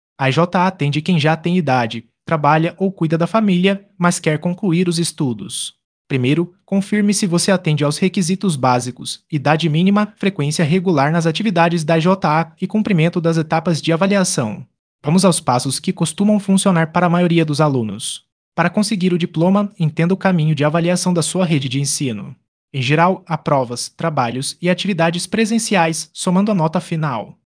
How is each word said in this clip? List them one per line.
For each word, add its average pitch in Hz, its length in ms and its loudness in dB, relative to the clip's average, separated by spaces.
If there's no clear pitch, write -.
A 135 100 2
E 131 40 2
J 175 260 2
A 180 80 2
atende 151 340 -2
quem 175 180 0
já 156 180 2
tem 170 200 -2
idade, 123 500 0
trabalha 160 520 0
ou 190 140 -2
cuida 165 260 -2
da 170 100 0
família, 196 600 0
mas 175 220 2
quer 151 200 0
concluir 175 500 0
os 170 100 -2
estudos. 123 760 -4
Primeiro, 147 460 0
confirme 202 480 0
se 202 140 -2
você 170 240 0
atende 156 340 0
aos 147 140 0
requisitos 185 560 0
básicos, 127 760 -2
idade 151 380 0
mínima, 202 480 2
frequência 165 480 -2
regular 156 460 2
nas 165 160 0
atividades 170 580 0
da 165 140 2
E - 20 0
J 185 280 0
A 160 320 0
e 185 60 -6
cumprimento 180 540 0
das 165 160 0
etapas 160 460 0
de 160 100 0
avaliação. 165 720 0
Vamos 180 200 2
aos 175 160 4
passos 131 380 0
que - 140 -4
costumam 202 480 0
funcionar 185 520 2
para 175 140 2
a 170 40 2
maioria 170 340 4
dos 151 160 -2
alunos. 120 640 -2
Para 170 160 0
conseguir 185 420 0
o 175 60 0
diploma, 185 600 0
entenda 165 360 0
o - 20 -4
caminho 165 380 2
de 143 100 0
avaliação 175 480 0
da 170 80 2
sua 180 240 0
rede 147 240 0
de 127 100 -4
ensino. 127 560 -4
Em 139 100 -6
geral, 165 440 0
há 160 100 -6
provas, 131 520 -4
trabalhos 135 720 -4
e 170 100 -4
atividades 175 560 -2
presenciais, 202 840 -2
somando 190 380 0
a 208 40 0
nota 160 260 0
final. 151 560 -6